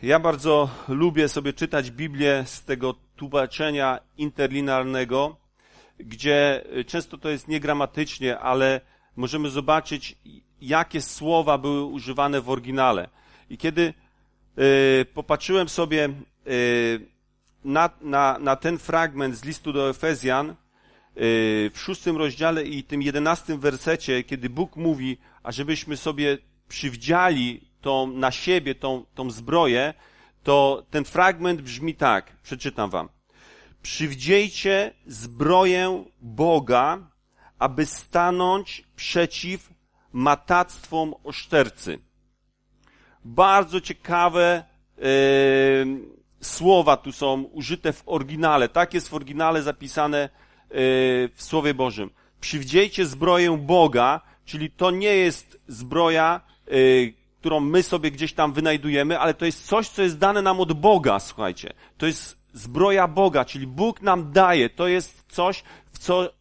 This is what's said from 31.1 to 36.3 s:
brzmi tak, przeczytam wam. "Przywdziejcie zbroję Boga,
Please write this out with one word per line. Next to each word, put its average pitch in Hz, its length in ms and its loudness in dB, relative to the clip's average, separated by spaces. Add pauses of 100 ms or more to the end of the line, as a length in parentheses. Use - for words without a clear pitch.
brzmi 135 320 -8
tak, - 480 0
przeczytam 131 480 -6
wam. 87 180 -6 (760)
"Przywdziejcie 190 1080 -2 (140)
zbroję 180 1000 0 (160)
Boga, 135 800 0 (600)